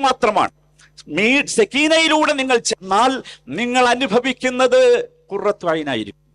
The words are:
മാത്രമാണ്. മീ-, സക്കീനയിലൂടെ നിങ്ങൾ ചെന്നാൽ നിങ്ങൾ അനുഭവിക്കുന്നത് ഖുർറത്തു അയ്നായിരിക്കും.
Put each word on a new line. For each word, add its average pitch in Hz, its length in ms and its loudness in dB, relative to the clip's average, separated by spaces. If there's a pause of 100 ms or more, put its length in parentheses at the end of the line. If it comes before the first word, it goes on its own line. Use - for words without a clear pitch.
മാത്രമാണ്. 220 500 0 (580)
മീ-, 220 380 0
സക്കീനയിലൂടെ 302 840 2
നിങ്ങൾ 262 240 0
ചെന്നാൽ 226 640 0 (260)
നിങ്ങൾ 247 400 0
അനുഭവിക്കുന്നത് 247 1200 0 (240)
ഖുർറത്തു 196 340 -4
അയ്നായിരിക്കും. 139 680 -6